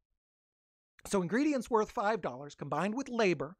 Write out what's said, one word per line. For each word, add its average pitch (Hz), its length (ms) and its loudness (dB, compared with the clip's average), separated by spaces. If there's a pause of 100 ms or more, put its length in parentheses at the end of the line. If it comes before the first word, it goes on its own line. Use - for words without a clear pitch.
(1080)
So 196 160 0
ingredients 254 480 0
worth 214 220 2
five 214 280 0
dollars 143 360 -8
combined 165 400 -2
with 277 120 -6
labor 180 520 2